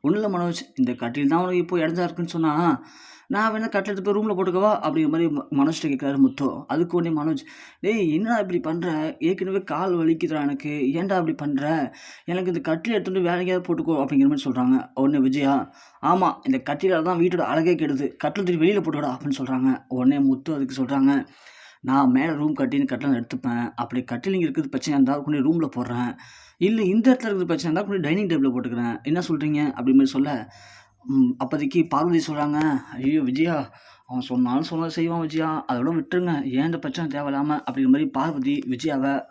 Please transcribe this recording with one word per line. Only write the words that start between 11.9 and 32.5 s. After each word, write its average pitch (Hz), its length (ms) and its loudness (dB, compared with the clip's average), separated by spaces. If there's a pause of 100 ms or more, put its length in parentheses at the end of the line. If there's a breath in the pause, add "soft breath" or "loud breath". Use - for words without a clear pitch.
எனக்கு 180 260 -2
இந்த 175 100 -2
கட்டில் 170 320 -4
எடுத்துட்டு 190 280 0
வேற 175 180 2
எங்கேயாவது 180 260 -2
போட்டுக்கோ" 160 320 0
அப்படிங்கிற 139 320 4
மாதிரி 143 160 2
சொல்றாங்க. 127 320 2 (180)
உடனே 139 240 2
விஜயா, 135 360 4 (480 loud breath)
"ஆமா, 175 280 4 (140)
இந்த 262 140 2
கட்டிலால 160 440 0
தான் 175 180 0
வீட்டோட 175 240 2
அழகே 160 300 2
கெடுது, 139 420 -2
கட்டில் - 280 -2
தூக்கி 175 160 2
வெளியில 190 220 4
போட்டுக்கடா" 147 300 -2
அப்படின்னு 131 260 -4
சொல்றாங்க. 131 320 0 (180)
உடனே 143 300 4
முத்து 139 360 2
அதுக்கு 135 200 -4
சொல்றாங்க, 135 380 2 (680 loud breath)
"நான் 131 300 2
மேல 139 220 2
ரூம் 151 220 0
கட்டி 135 220 -2
இந்த 139 120 0
கட்டில 135 260 0
எடுத்துப்பேன், 120 500 -4 (100)
அப்படி 123 280 -4
கட்டில் 127 300 -4
இங்க 185 140 0
இருக்கிறது 139 260 -4
பிரச்சனையா 143 240 -2
இருந்தா 139 220 2
கொண்டு 143 260 0
ரூம்ல 160 280 2
போடுறேன், 120 380 -4 (480 loud breath)
இல்ல 220 240 2
இந்த 208 240 4
இடத்துல 254 180 4
இருக்கிறது 196 220 -2
பிரச்சனை 170 240 -2
இருந்தா 165 120 0
கொண்டு 196 180 -2
டைனிங் 175 280 0
டேபிள்ல 139 220 2
போட்டுக்கிறேன், 120 520 -4
என்ன 160 180 -2
சொல்றீங்க?" 151 480 -2
அப்படி 127 220 -2
மாதிரி 135 160 8
சொல்ல, 135 240 0 (720 loud breath)
ம், 131 340 4
அப்போதைக்கு 147 500 0
பார்வதி 165 300 2
சொல்றாங்க, 147 400 -2 (340)